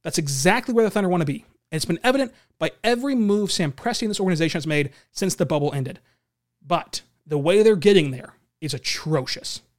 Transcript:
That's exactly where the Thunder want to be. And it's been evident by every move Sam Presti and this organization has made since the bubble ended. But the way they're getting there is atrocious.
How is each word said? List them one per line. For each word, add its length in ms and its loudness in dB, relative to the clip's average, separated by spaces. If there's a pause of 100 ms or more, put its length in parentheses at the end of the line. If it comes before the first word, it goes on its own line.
That's 140 -6
exactly 560 0
where 120 4
the 60 0
Thunder 180 0
want 120 2
to 40 0
be. 200 -6 (260)
And 60 -4
it's 80 -4
been 180 -2
evident 300 0 (240)
by 140 -2 (120)
every 320 0
move 360 2
Sam 200 0
Presti 320 -4
and 60 -2
this 100 -4
organization 380 0
has 100 -4
made 240 0 (200)
since 240 -2
the 100 0
bubble 280 -2
ended. 260 -8 (680)
But 360 -4 (240)
the 120 -4
way 260 4
they're 120 6
getting 360 4
there 220 -14 (260)
is 140 -6
atrocious. 880 -4 (180)